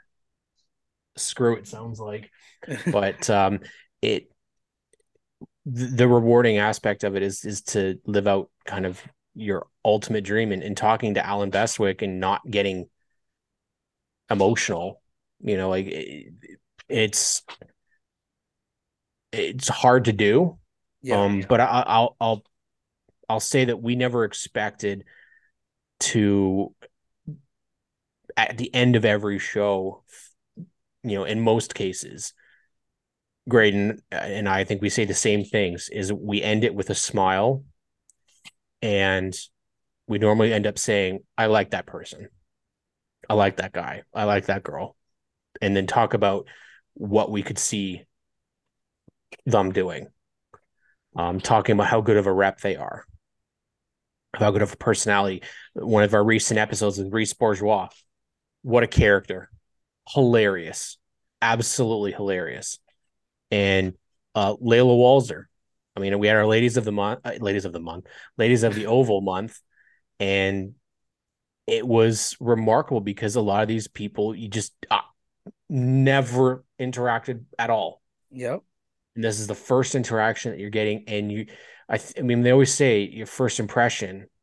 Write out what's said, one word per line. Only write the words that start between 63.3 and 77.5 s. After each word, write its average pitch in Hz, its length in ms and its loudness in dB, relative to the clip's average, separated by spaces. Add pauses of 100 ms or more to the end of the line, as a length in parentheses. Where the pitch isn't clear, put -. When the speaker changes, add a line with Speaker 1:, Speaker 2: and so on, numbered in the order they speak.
Speaker 1:
And, 95 420 2 (420)
uh, 104 220 0
Layla 123 400 6
Walzer. 123 480 4 (500)
I 98 60 -6
mean, 98 180 0
we 104 80 2
had 107 80 6
our 107 100 4
Ladies 113 320 4
of 110 80 -2
the 107 60 -4
Month, 104 320 -4
uh, - 160 -8
Ladies 98 260 -2
of 85 80 -10
the 85 60 -10
Month, 82 260 -12 (320)
Ladies 117 260 4
of 107 120 2
the 107 100 -6
Oval 113 360 2
month. 95 380 -6 (600)
And 98 560 -2 (920)
it 113 200 -2
was 113 520 2
remarkable 113 640 0
because 104 340 -4
a 120 60 0
lot 101 220 0
of 107 40 -2
these 110 200 -4
people, 208 480 -6
you 113 140 -12
just, 104 240 -6 (180)
uh, 104 100 0 (680)
never 131 920 2 (160)
interacted 123 640 -6 (120)